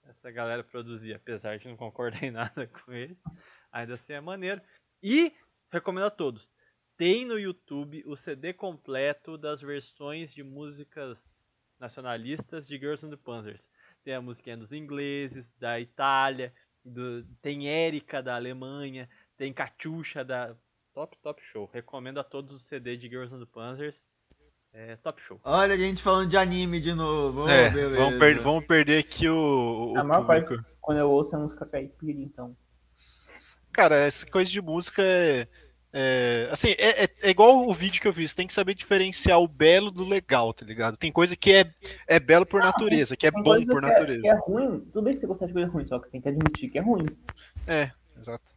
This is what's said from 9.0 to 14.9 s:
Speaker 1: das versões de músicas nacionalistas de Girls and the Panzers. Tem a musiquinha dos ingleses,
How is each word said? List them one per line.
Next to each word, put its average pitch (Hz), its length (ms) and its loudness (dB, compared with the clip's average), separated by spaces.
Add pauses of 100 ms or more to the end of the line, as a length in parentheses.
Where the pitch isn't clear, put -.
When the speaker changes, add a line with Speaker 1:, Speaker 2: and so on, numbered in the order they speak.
Speaker 1:
das 147 240 -10
versões 143 720 -14
de 143 100 -20
músicas 143 760 -18 (640)
nacionalistas 127 880 -12
de 143 100 -16
Girls 147 280 -10
and 156 40 -18
the 147 80 -18
Panzers. 110 440 -16 (420)
Tem 135 100 -12
a 127 80 -10
musiquinha 120 360 -16
dos 110 140 -20
ingleses, 143 880 -12